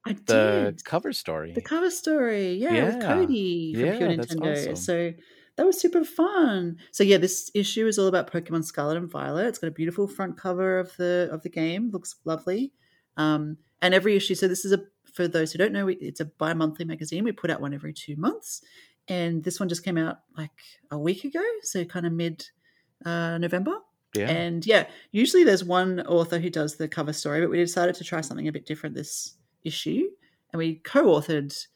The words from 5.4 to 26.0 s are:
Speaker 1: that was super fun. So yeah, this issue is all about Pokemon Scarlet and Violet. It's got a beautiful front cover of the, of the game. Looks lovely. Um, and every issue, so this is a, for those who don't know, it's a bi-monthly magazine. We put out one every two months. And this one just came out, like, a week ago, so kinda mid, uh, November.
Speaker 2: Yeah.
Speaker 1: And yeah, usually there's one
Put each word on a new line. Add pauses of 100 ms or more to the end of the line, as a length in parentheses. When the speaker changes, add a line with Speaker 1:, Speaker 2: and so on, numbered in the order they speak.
Speaker 1:
that
was
super
fun. (140)
So
yeah,
this
issue
is
all
about
Pokemon
Scarlet
and
Violet.
It's
got
a
beautiful
front
cover
of
the,
of
the
game.
Looks
lovely. (460)
Um, (240)
and
every
issue,
so
this
is
a, (280)
for
those
who
don't
know,
it's
a
bi-monthly
magazine.
We
put
out
one
every
two
months. (480)
And
this
one
just
came
out, (180)
like, (400)
a
week
ago, (200)
so
kinda
mid, (600)
uh,
November. (400)
Speaker 2:
Yeah.
Speaker 1:
And
yeah, (240)
usually
there's
one